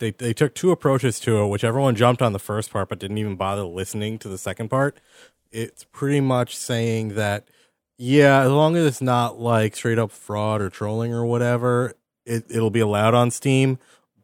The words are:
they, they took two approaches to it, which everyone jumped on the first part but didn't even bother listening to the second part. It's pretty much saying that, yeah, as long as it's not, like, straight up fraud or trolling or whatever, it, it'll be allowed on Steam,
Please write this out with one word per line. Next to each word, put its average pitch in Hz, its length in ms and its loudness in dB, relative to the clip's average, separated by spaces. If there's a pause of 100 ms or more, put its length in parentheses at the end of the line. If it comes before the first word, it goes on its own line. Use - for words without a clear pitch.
they, 110 100 -4
they 117 220 -4
took 143 220 0
two 180 180 0
approaches 135 480 0
to 110 220 2
it, 104 60 2
which 101 140 -2
everyone 123 320 2
jumped 120 280 4
on 113 100 2
the 95 80 -6
first 107 320 -6
part 98 160 -4
but 98 100 -8
didn't 98 200 -8
even 104 180 -6
bother 98 260 -4
listening 104 580 -8
to 107 80 -16
the 95 100 -10
second 104 300 -8
part. 135 300 -2 (540)
It's 113 400 -10
pretty 143 280 0
much 127 360 0
saying 113 540 -4
that, 104 360 -4 (520)
yeah, 139 420 6
as 131 100 4
long 156 260 4
as 165 80 2
it's 139 180 0
not, 120 360 0
like, 113 380 0
straight 117 240 0
up 107 100 -2
fraud 107 500 -4
or 95 100 -4
trolling 113 440 -6
or 117 100 -4
whatever, 120 680 0 (320)
it, 117 240 -6
it'll 113 200 0
be 113 100 2
allowed 107 340 4
on 123 160 4
Steam, 135 480 0 (460)